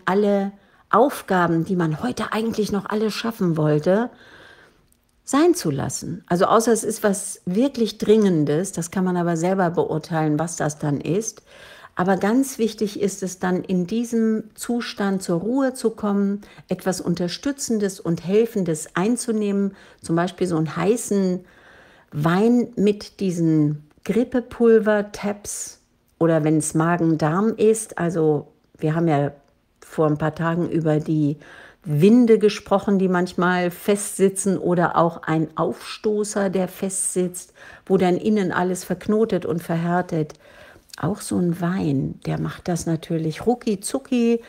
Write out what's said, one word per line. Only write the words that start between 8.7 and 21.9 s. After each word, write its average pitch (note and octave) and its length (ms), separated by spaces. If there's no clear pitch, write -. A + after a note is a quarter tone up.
das E3+ 180
kann F#3 140
man F3+ 120
aber E3+ 200
selber F3+ 340
beurteilen, D#3 720
was E3+ 160
das D3+ 220
dann D3 220
ist. G3 420
Aber F#3 220
ganz A3+ 420
wichtig A3 420
ist G3 220
es F#3 160
dann, F#3 240
in F3+ 240
diesem A3+ 580
Zustand G3+ 680
zur E3+ 180
Ruhe B3+ 340
zu A#3 160
kommen, G3+ 500
etwas F#3 320
Unterstützendes G3 1000
und E3 260
Helfendes F#3+ 680
einzunehmen, G3+ 800
zum E3 160
Beispiel F3+ 300
so E3+ 100
einen D#3 200
heißen F#3+ 680